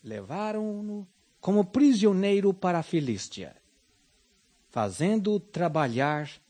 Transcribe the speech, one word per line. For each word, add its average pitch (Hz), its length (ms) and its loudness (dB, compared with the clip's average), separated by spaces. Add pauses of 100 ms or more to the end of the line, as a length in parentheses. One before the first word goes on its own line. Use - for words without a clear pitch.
Levaram-no 208 1040 -8 (340)
como 202 240 4
prisioneiro 202 880 4
para 180 280 0
a - 20 -6
Filístia, 113 760 -4 (1120)
fazendo-o 185 720 -2
trabalhar 147 920 -2 (200)